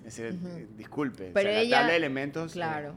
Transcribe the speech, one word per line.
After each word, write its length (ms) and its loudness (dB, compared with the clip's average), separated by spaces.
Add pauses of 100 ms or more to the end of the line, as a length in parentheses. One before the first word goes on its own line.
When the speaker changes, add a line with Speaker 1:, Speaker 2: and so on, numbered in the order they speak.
Speaker 1:
Ese, 240 -8
Speaker 2:
Ujú. 160 -6
Speaker 1:
eh, 300 -12
disculpe, 540 -4
o 20 -14
Speaker 2:
Pero 160 4
Speaker 1:
sea, 80 2
la 60 4
Speaker 2:
ella, 160 4
Speaker 1:
tabla 120 6
de 60 6
elementos, 560 -2
eh, 20 -14
Speaker 2:
claro, 420 -4